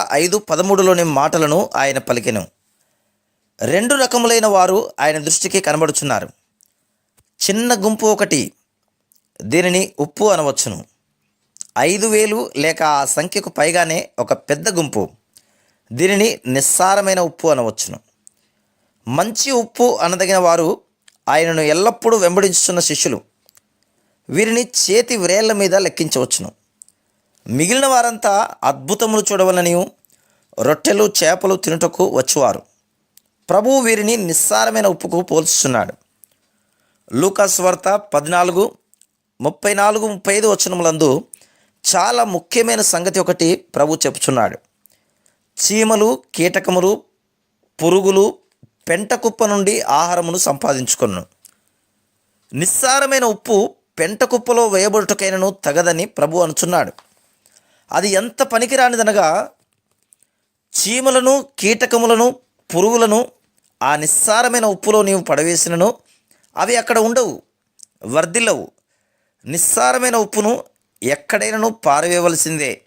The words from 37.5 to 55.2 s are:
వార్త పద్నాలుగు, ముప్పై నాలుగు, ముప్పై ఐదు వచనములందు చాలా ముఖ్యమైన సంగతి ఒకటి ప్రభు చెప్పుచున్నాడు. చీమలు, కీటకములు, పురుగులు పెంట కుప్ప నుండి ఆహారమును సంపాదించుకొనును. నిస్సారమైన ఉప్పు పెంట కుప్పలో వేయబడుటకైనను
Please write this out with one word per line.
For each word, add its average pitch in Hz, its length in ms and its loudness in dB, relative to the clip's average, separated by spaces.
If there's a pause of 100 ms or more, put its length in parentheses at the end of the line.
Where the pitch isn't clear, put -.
వార్త 185 260 0 (200)
పద్నాలుగు, 175 560 0 (760)
ముప్పై 185 340 -2
నాలుగు, 214 340 2
ముప్పై 196 260 -2
ఐదు 214 140 2
వచనములందు 165 600 2 (760)
చాలా 233 400 0
ముఖ్యమైన 220 580 -2
సంగతి 180 380 -2
ఒకటి 175 280 0 (200)
ప్రభు 147 300 0
చెప్పుచున్నాడు. 131 580 -2 (1000)
చీమలు, 214 500 2 (240)
కీటకములు, 185 600 0 (840)
పురుగులు 190 460 4 (640)
పెంట 185 280 -2
కుప్ప 226 320 -2
నుండి 202 280 0 (180)
ఆహారమును 170 460 0
సంపాదించుకొనును. 127 840 -2 (1300)
నిస్సారమైన 262 720 0
ఉప్పు 220 320 0 (400)
పెంట 190 280 -2
కుప్పలో 240 420 2
వేయబడుటకైనను 196 840 0 (120)